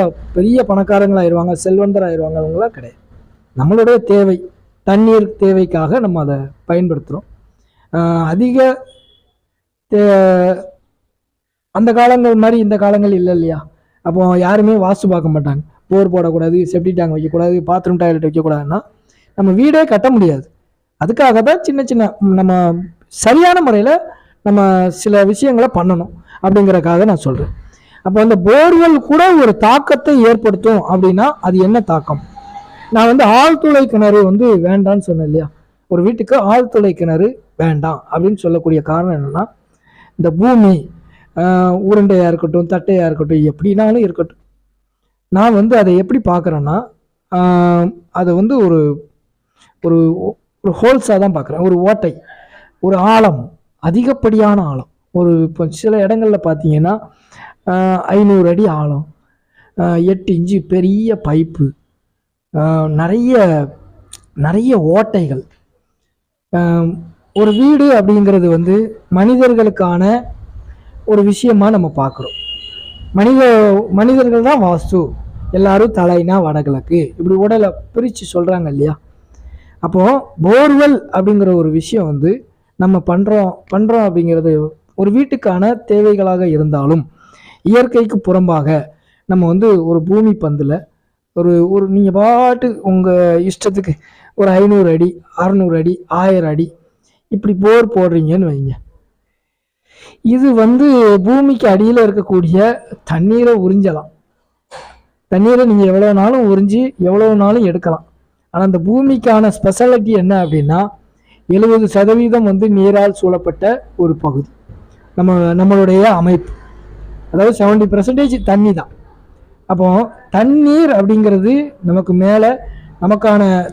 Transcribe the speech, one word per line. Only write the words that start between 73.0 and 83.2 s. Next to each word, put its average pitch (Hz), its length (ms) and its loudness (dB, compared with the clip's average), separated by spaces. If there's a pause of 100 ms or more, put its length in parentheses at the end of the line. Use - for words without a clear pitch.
மனித, 247 300 2 (480)
மனிதர்கள் 233 520 2
தான் 262 200 2
வாஸ்து, 175 480 -2 (400)
எல்லாரும் 196 400 2
தலைனா 180 500 0
வடகிழக்கு, 151 760 -4
இப்படி 180 180 -2
உடலை 208 360 0 (240)
பிரிச்சு 233 300 -6 (100)
சொல்றாங்க 175 340 -2
இல்லையா? 143 300 -4 (800)
அப்போ 170 240 -2 (400)
போர்வெல் 277 560 4 (140)
அப்படிங்கிற 196 420 0
ஒரு 160 160 0
விஷயம் 165 360 -4
வந்து 156 400 -2 (300)
நம்ம 185 300 0
பண்றோம், 196 440 0 (260)